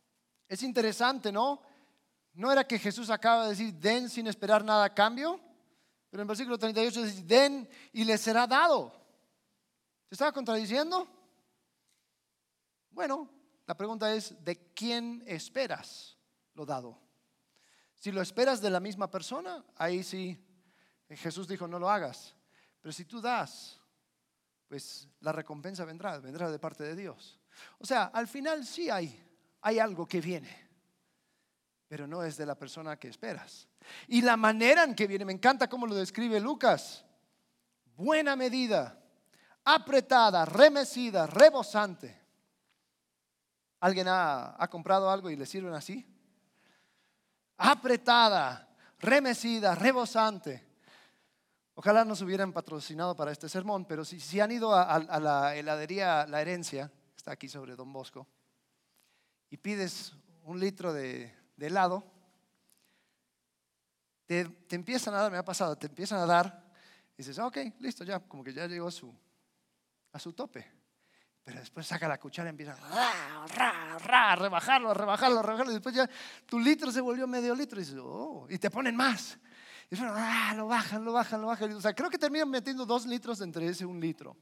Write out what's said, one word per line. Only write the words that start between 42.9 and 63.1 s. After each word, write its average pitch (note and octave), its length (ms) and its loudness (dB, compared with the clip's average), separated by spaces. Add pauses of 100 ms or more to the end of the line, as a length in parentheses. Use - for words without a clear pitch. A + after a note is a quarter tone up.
¿Alguien F#3 280 2
ha, D#3+ 540 0
ha F3 60 -2
comprado F#3+ 420 2
algo F#3+ 200 -2
y D3 60 -6
le C3+ 100 -8
sirven F#3 260 -8
así? F#3 340 -10 (1600)
Apretada, A#3 1120 4 (240)
remecida, A#3 800 2
rebosante. A3 920 0 (1080)
Ojalá G#3+ 300 6
nos G#3 160 -2
hubieran F#3+ 320 -2
patrocinado D#3+ 600 -6
para D3+ 160 -4
este D3 180 -10
sermón, F#3+ 360 -4
pero D#3 200 -8
si, F3 140 -14
si D#3 220 -4
han G#3+ 100 4
ido A3+ 240 2
a, F3+ 80 8
a, E3 140 4
a D#3+ 240 0
la D3 340 2
heladería D3+ 720 0
La D3 140 -2
Herencia, D#3 500 -6 (260)
está - 140 -14
aquí C3+ 180 -12
sobre B2+ 280 -14
Don C3 160 -16
Bosco, C3 340 -14 (1200)
y C#3+ 100 -18
pides G3 540 -6 (300)
un F3 160 -12
litro F#3 340 -2
de, B2+ 400 -8 (240)
de D3 100 -10
helado, F#3 380 2 (2250)